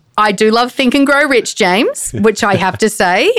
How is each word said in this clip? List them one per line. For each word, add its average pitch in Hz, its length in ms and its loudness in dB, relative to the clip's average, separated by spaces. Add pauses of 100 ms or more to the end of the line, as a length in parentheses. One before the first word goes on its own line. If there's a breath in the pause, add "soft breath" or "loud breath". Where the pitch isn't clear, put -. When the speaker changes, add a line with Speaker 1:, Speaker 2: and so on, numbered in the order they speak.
(180)
Speaker 1:
I 214 140 2
do 214 200 2
love 240 200 0
Think 254 220 0
and 277 140 2
Grow 285 200 2
Rich, 262 280 -2
James, 220 560 -2
Speaker 2:
<laughs> - 20 -16
Speaker 1:
which 208 300 0
I 202 120 0
have 185 240 -2
to 220 100 0
say, 214 500 0